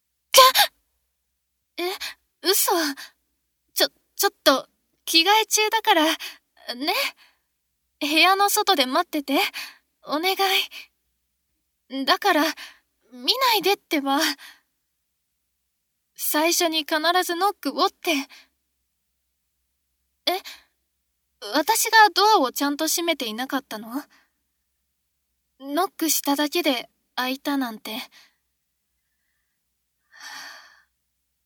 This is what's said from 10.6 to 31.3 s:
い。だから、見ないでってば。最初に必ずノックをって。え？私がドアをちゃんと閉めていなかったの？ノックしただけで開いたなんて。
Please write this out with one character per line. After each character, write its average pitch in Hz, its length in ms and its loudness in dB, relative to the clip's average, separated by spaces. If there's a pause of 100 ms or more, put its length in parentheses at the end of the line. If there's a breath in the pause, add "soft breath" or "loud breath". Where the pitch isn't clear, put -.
い。 269 160 -6
だ 330 140 2
か 381 140 2
ら、 302 100 2 (720 loud breath)
見 247 100 -20
な 480 340 0
い 370 40 -2
で 381 140 0
っ - 20 -4
て - 240 -4
ば。 277 180 0 (2000 loud breath)
最 320 380 0
初 349 140 2
に 320 120 -2
必 311 160 -4 (280)
ず 349 120 -4
ノ 370 140 0
ッ 392 100 -2
ク 269 200 -4
を 370 80 4
っ - 20 -2
て。 - 220 -6 (2250 loud breath)
え？ - 140 -2 (1120 loud breath)
私 440 380 0
が 427 240 8
ド 381 80 2 (140)
ア - 20 4
を 247 120 0
ち - 120 -6
ゃ 285 60 2
ん 285 80 -4
と 311 100 -2
閉 349 160 -2
め 339 120 0
て 269 100 -8
い 214 80 -8
な 247 120 -6
か 269 120 -4
っ - 40 -6
た - 160 -12
の？ 220 120 -14 (1700 soft breath)
ノ 285 280 -2
ッ - 80 -12
ク 320 140 -2
し - 120 0
た 285 140 0
だ 294 140 0
け 339 140 -2
で 269 260 -2 (260)
開 254 200 -4
い 269 40 -12
た 285 180 -4
な 254 140 -4
ん 214 60 -12
て。 220 200 -12 (3500 loud breath)